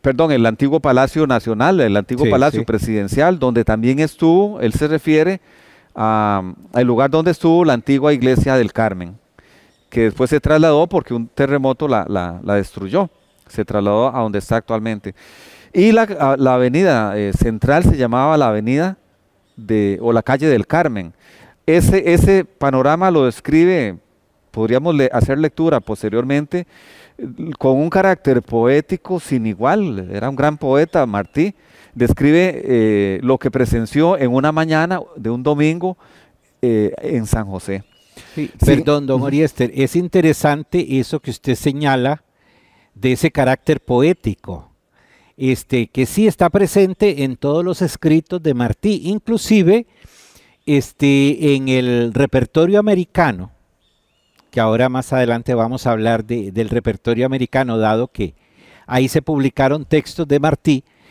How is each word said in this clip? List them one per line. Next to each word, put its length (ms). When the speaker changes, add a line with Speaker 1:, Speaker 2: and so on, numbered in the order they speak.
Speaker 1:
perdón, 300
el 140
antiguo 340
Palacio 480
Nacional, 540
el 160
antiguo 260
Speaker 2:
Sí, 80
Speaker 1:
Palacio 300
Speaker 2:
sí. 40
Speaker 1:
Presidencial, 720
donde 280
también 340
estuvo, 600
él 100
se 160
refiere 540
a, 600
al 160
lugar 220
donde 220
estuvo 340
la 80
antigua 400
iglesia 420
del 160
Carmen, 460
que 140
después 260
se 100
trasladó 480
porque 260
un 140
terremoto 600
la, 180
la, 360
la 120
destruyó, 540
se 180
trasladó 500
a 60
donde 180
está 160
actualmente. 600
Y 160
la, 120
a, 340
la 160
avenida, 640
eh, 160
central 500
se 140
llamaba 400
la 120
avenida 480
de, 460
o 120
la 80
calle 260
del 200
Carmen. 460
Ese, 480
ese 320
panorama 640
lo 160
describe, 720
podríamos 420
le-, 180
hacer 280
lectura 400
posteriormente, 880
eh, 80
con 200
un 120
carácter 540
poético 760
sin 280
igual. 640
Era 180
un 60
gran 240
poeta, 480
Martí. 480
Describe, 680
eh, 600
lo 160
que 100
presenció 680
en 140
una 200
mañana 480
de 160
un 100
domingo, 560
eh, 400
en 240
San 220
José. 360
Speaker 2:
Sí, 240
Speaker 1:
Sí. 60
Speaker 2:
perdón, 420
don 100
Speaker 1:
Ujú. 80
Speaker 2:
Oriester, 480
es 220
interesante 1040
eso 200
que 120
usted 240
señala 680
de 200
ese 180
carácter 500
poético, 880
este, 520
que 180
sí 220
está 240
presente 720
en 140
todos 280
los 160
escritos 640
de 100
Martí, 520
inclusive, 840
este, 880
en 140
el 440
repertorio 680
americano, 680
que 80
ahora 300
más 220
adelante 440
vamos 320
a 40
hablar 320
de, 280
del 180
repertorio 560
americano, 540
dado 300
que 260
ahí 220
se 160
publicaron 640
textos 420
de 120
Martí. 440